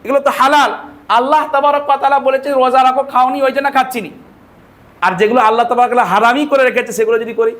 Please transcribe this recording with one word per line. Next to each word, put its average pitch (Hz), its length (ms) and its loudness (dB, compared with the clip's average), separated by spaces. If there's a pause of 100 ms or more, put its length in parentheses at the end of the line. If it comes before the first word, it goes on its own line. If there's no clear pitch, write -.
এগুলো 262 160 -2
তো 277 180 -2
হালাল। 277 360 2 (340)
আল্লাহ 285 440 0
তাবারক 285 340 0
ওয়া 277 100 0
তাআলা 277 220 0
বলেছে, 269 340 -2
"রোজা 262 320 2
রাখো, 262 180 0
খাওনি, 269 400 -2
ওই 262 100 0
জন্য 277 200 -4
খাচ্ছি 254 280 -2
নি।" 156 100 -10 (920)
আর 180 120 0
যেগুলো 214 280 2
আল্লাহ 226 280 4
তাবারক 240 240 0
ওয়া 247 120 2
তাআলা - 0 -
হারামই 233 420 0
করে 269 180 2
রেখেছে, 233 280 -2
সেগুলো 220 260 0
যদি 226 160 -8
করি, 226 260 0